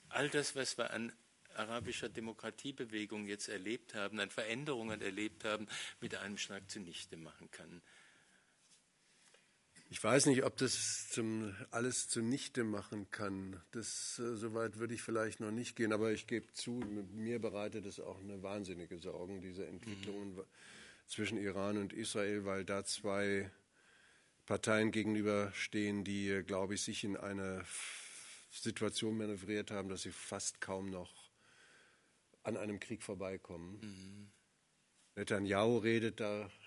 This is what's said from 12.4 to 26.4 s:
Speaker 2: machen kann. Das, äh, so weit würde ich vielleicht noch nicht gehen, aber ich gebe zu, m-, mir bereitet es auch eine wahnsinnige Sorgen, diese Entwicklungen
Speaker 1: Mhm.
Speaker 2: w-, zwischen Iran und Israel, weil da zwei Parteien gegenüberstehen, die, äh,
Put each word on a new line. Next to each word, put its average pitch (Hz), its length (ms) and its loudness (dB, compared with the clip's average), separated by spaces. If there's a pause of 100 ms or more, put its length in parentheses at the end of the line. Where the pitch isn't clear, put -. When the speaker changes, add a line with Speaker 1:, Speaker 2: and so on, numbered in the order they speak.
Speaker 2:
machen 104 480 -2
kann. 95 580 -2
Das, - 480 -4
äh, 120 160 0
so 110 180 -2
weit 110 260 0
würde 117 160 0
ich 107 80 -4
vielleicht 110 360 2
noch 107 140 0
nicht 120 240 -2
gehen, 110 160 4
aber 110 180 6
ich 107 160 0
gebe 113 280 0
zu, 123 260 -2
m-, 104 340 -4
mir 113 240 0
bereitet 104 480 -2
es 95 140 -6
auch 92 180 -6
eine 98 240 -8
wahnsinnige 92 560 -4
Sorgen, 90 420 -6
diese 92 260 -6
Entwicklungen 101 640 -6
Speaker 1:
Mhm. 92 60 -10
Speaker 2:
w-, 95 60 -6 (600)
zwischen 107 320 0
Iran 98 400 2
und 98 140 0
Israel, 104 520 0
weil 98 200 0
da 98 200 0
zwei 101 640 2 (960)
Parteien 107 460 6
gegenüberstehen, 104 1120 2
die, 101 280 2
äh, 98 120 4